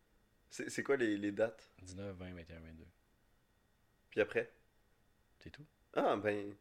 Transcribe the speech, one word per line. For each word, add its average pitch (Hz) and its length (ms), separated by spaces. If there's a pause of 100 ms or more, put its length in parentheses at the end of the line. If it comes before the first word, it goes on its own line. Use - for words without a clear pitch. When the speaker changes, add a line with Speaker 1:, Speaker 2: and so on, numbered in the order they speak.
(520)
Speaker 1:
C'est, - 180
c'est - 140
quoi 139 120
les, 110 220
les 101 140
dates ? 104 360 (140)
Speaker 2:
dix-neuf, 95 340
vingt, 92 160
vingt 90 160
et 85 60
un, 82 60
vingt-deux. 80 280 (1300)
Speaker 1:
C'est 107 80
après ? - 300 (880)
Speaker 2:
C'est - 100
tout. 151 160 (300)
Speaker 1:
Ah, 175 200
ben, 104 460